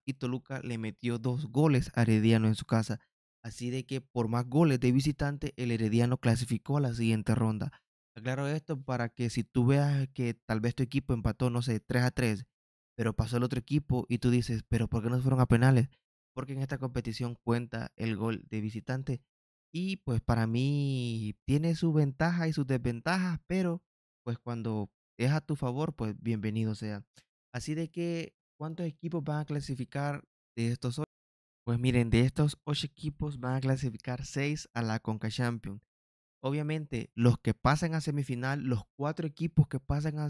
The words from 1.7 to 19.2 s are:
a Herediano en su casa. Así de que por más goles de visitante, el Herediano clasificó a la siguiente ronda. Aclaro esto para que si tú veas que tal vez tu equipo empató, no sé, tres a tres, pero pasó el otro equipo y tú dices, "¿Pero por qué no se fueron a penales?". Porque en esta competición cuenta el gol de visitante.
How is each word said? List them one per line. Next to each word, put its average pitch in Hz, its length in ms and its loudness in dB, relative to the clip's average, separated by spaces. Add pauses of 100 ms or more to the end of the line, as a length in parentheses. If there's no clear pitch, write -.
a 120 60 2
Herediano 110 460 6
en 110 80 4
su - 100 -10
casa. 110 340 0 (440)
Así 120 260 -8
de 127 160 -6
que 131 160 -6
por 117 260 -2
más 120 200 0
goles 139 340 4
de 127 100 4
visitante, 143 640 0
el 120 160 -2
Herediano 117 460 2
clasificó 120 600 0
a 147 40 2
la 123 120 0
siguiente 113 400 2
ronda. 110 380 0 (440)
Aclaro 131 320 -4
esto 151 320 -4
para 123 300 -2
que 120 220 -2
si 117 120 0
tú 123 220 2
veas 139 480 4
que 120 220 -2
tal 110 260 -2
vez 117 140 0
tu 131 80 0
equipo 131 320 -2
empató, 117 340 0
no 120 140 -2
sé, 120 160 -2
tres 123 240 0
a 123 80 2
tres, 113 340 0 (500)
pero 113 200 -2
pasó 113 220 -2
el 123 60 2
otro 123 140 -2
equipo 127 500 0
y 120 120 0
tú 123 100 2
dices, 120 400 0
"¿Pero 113 180 2
por 117 140 0
qué 113 80 -2
no 123 60 0
se 127 80 0
fueron 131 160 4
a 127 80 6
penales?". 127 420 8 (460)
Porque 131 180 -8
en 135 80 -4
esta 135 160 -4
competición 120 640 -4
cuenta 117 520 -2
el 113 200 -2
gol 110 320 -4
de 110 140 -6
visitante. 123 640 -6 (520)